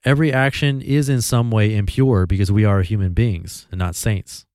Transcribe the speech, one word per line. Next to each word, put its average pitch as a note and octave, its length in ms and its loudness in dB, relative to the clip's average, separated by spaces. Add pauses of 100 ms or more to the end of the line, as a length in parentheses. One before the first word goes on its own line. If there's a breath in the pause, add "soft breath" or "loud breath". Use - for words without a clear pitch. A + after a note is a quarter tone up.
Every C#3+ 280 2
action C3+ 480 0
is C#3 280 0
in C3 120 2
some A#2+ 300 0
way A2 240 2
impure G#2 520 2
because F#2+ 240 0
we G#2 140 4
are G2 180 2
human F#2+ 300 -2
beings G#2 580 -4
and F#2 80 -10
not F2+ 160 -4
saints. - 600 -6